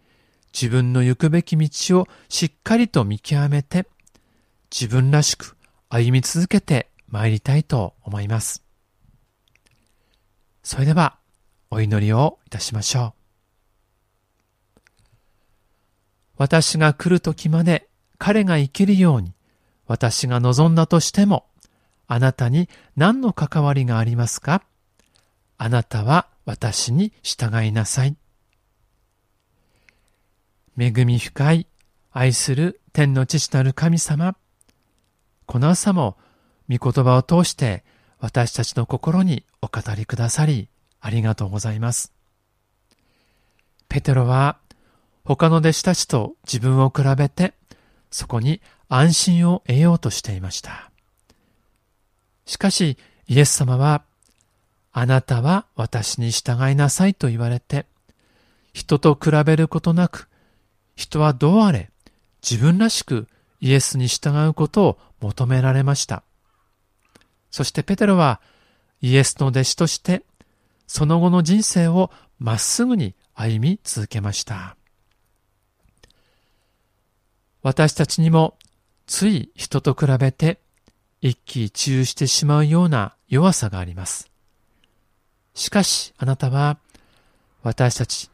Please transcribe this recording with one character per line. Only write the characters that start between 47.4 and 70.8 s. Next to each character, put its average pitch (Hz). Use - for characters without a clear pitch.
そ -
こ 117
に 139
安 156
心 175
を 180
得 123
よ 170
う 170
と 117
し -
て 104
い 92
ま 92
し -
た。 -
し -
か 196
し、 156
イ 123
エ 147
ス -
様 127
は、 147
「あ 123
な 131
た 120
は 180
私 -
に 117
従 127
い 139
な 143
さ 185
い」 196
と 139
言 117
わ 117
れ 123
て、 -
人 -
と 147
比 160
べ 156
る 160
こ 160
と 170
な 170
く、 -
人 -
は 151
ど 143
う 220
あ 202
れ、 101
自 113
分 165
ら 226
し -
く 117
イ 131
エ 139
ス -
に 127
従 147
う 156
こ 151
と 208
を 131
求 110
め 131
ら 131
れ 135
ま 135
し -
た。 -
そ -
し -
て 156
ペ 196
テ 214
ロ 196
は、 143
イ 127
エ 135
ス -
の 143
弟 131
子 -
と 170
し -
て、 -